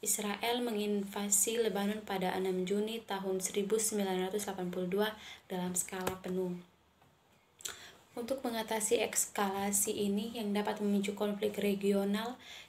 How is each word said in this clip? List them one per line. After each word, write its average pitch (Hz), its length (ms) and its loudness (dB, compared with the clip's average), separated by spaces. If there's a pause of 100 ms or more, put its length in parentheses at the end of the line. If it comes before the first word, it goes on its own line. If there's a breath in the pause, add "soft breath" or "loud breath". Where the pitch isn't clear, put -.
Israel 214 580 0
menginvasi 208 960 2
Lebanon 208 480 2
pada 185 300 0
enam 185 260 0
Juni 208 400 0
tahun 190 400 -2
seribu 202 380 0
sembilan 190 500 0
ratus 208 160 -2
delapan 190 240 -4
puluh 180 180 -2
dua 202 200 2 (420 loud breath)
dalam 180 240 -2
skala 185 480 -2
penuh. 185 320 -2 (1600 loud breath)
Untuk 240 320 -4
mengatasi 226 560 2
eskalasi 202 960 0
ini 214 400 0
yang 208 160 0
dapat 208 320 0
memicu 202 320 2
konflik 208 400 0
regional 202 800 2 (320 loud breath)